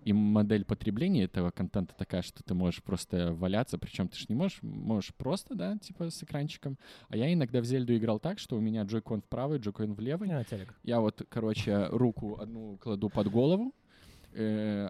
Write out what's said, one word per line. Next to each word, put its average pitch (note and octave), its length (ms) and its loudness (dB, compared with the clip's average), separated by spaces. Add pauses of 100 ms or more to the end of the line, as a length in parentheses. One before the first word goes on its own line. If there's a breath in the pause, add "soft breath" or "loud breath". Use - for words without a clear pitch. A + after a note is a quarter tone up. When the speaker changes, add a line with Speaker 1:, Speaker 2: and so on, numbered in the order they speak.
Speaker 1:
и G#2 60 4
модель G#2 520 4
потребления A2 580 0
этого F2+ 280 0
контента F#2 440 -4
такая, F#2 260 -4
что - 220 -14
ты - 100 -4
можешь F2+ 300 0
просто F2 500 -2
валяться, F#2 440 0
причём - 300 -4
ты - 100 -12
ж - 120 -12
не G#2+ 60 0
можешь, F3+ 280 -2
можешь G#2 500 -2
просто, F#3 420 -4
да, F#3+ 220 -4
типа F3+ 320 -8
с - 140 -10
экранчиком. C#3+ 540 -6 (320 loud breath)
А - 80 -4
я B2+ 160 2
иногда B2+ 280 2
в A#2 40 -2
Зельду B2 300 2
играл A2 240 2
так, F#3+ 200 -4
что - 180 -6
у - 40 2
меня A2 220 0
джойкон G#2+ 380 -2
в - 60 -20
правый, C#3 320 -2
джойкон G#2+ 340 -2
в G2 60 -8
левый. E3+ 320 -4
Speaker 2:
А, C#3 120 0
телек. G2 300 -8 (100)
Speaker 1:
Я A#2 160 2
вот, A2 300 2
короче, G#2+ 640 2
руку A2+ 480 2
одну A2 380 -10
кладу G#2 320 -2
под G2+ 200 2
голову, E3 440 4 (640 soft breath)
э, G#2+ 520 0